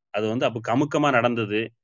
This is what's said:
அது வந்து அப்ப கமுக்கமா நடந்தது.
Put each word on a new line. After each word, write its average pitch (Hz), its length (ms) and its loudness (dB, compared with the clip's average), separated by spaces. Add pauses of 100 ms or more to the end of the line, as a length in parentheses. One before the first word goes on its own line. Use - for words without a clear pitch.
அது 107 180 -2
வந்து 123 180 0
அப்ப 120 140 -2
கமுக்கமா 147 520 0
நடந்தது. 113 600 0 (120)